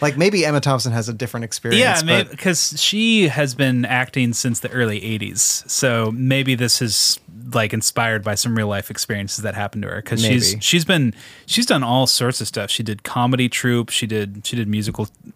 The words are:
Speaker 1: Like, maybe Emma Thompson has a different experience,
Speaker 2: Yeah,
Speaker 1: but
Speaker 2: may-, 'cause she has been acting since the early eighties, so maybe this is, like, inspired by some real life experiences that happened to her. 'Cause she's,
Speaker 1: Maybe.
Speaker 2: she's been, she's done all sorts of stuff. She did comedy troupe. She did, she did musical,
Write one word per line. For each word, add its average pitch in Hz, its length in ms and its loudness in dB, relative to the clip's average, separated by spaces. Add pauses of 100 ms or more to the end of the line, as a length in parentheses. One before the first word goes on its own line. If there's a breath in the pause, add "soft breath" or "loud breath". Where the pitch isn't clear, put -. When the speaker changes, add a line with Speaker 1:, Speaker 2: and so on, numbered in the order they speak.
Speaker 1:
Like, 147 160 0
maybe 175 300 4
Emma 147 140 2
Thompson 127 320 0
has 113 180 -2
a - 20 -6
different 117 320 -6
experience, 117 340 0
Speaker 2:
Yeah, 220 220 4
Speaker 1:
but 170 300 0
Speaker 2:
may-, 151 60 -14
'cause - 420 0
she 214 500 4
has 139 260 0
been 127 300 2
acting 123 480 0
since 117 280 -2
the 120 100 -6
early 110 340 0
eighties, 104 600 -2
so 117 480 2
maybe 131 400 2
this 120 260 2
is, - 400 0 (320)
like, 113 220 2
inspired 110 500 0
by 107 100 -2
some 113 220 0
real 107 120 0
life 101 220 -4
experiences 101 520 -6
that 101 120 -6
happened 104 280 -6
to 95 80 -8
her. 101 100 -8
'Cause 113 240 -2
she's, 120 300 2
Speaker 1:
Maybe. 107 80 -8
Speaker 2:
she's 175 240 2
been, 143 260 2 (320 loud breath)
she's 240 220 0
done 143 160 2
all 123 240 4
sorts 123 340 0
of 110 80 -4
stuff. 101 220 -6
She - 120 -2
did 107 200 -6
comedy 123 480 0
troupe. 120 400 0
She - 160 -2
did, 104 400 -4
she 123 100 -4
did 110 120 -2
musical, 107 380 -2 (300)